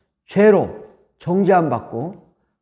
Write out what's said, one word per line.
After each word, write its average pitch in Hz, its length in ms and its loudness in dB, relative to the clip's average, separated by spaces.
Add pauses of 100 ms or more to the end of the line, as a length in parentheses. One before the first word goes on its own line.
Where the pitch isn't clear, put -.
(260)
죄로 196 420 2 (500)
정죄함 175 520 0
받고 123 520 -8 (400)